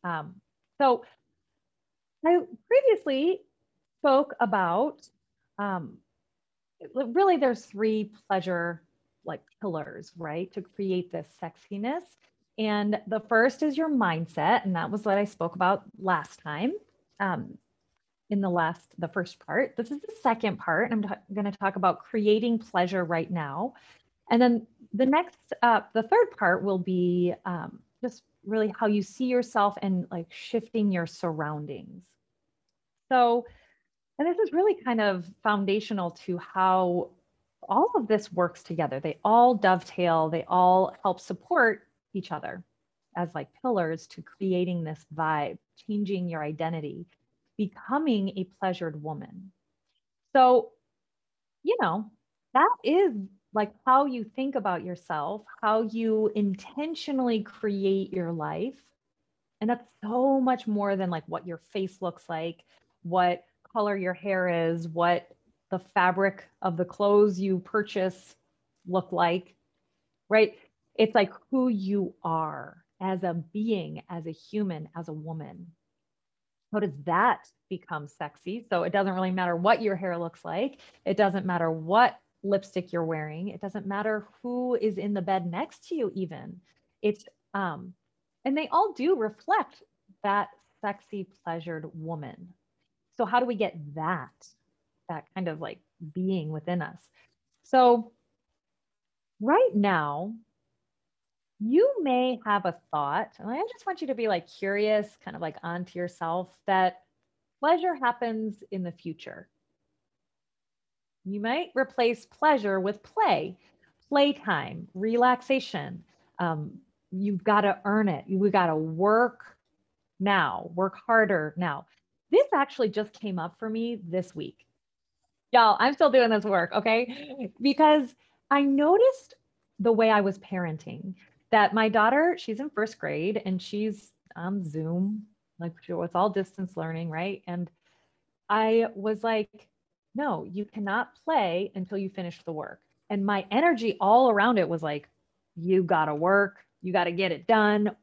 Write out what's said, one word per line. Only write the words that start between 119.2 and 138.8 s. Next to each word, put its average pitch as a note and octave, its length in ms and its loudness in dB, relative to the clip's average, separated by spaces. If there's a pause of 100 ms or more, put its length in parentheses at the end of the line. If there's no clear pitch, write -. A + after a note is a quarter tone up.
now, F3 540 0
work F#3 220 -2 (100)
harder G3 500 2
now. D#3+ 300 -4 (440)
This B4+ 220 6
actually C#4 380 0
just G#3+ 220 -4
came F#3+ 260 -6
up E3 200 -8
for A3 120 -8
me A3+ 380 -4
this F3+ 260 -4
week. - 320 -12 (840)
Y'all, A3+ 280 8
I'm C4+ 140 4
still D4 160 4
doing A#3+ 180 6
this G#3+ 160 2
work, F#3 280 0
okay? A#3+ 800 -2 (120)
Because D4 520 4 (360)
I C#4+ 120 4
noticed E4+ 720 4 (440)
the A3+ 140 2
way A3 180 4
I G#3 100 6
was G3 200 -2
parenting, F3+ 720 -8 (360)
that G#3 220 6
my A3 160 2
daughter, B3+ 480 4
she's A3 220 -8
in C#4+ 120 -8
first A3 280 -4
grade D#3+ 460 -4
and F#3 180 -2
she's G#3 500 -6 (220)
on F#3 300 -6
Zoom, F3 580 -4 (380)
like, E3+ 120 -8 (160)
it's E3+ 260 -6
all F#3+ 160 2
distance F#3+ 460 -8
learning, D#3+ 340 -6
right? F3+ 360 -8
And F3 240 -8 (800)
I A3 460 2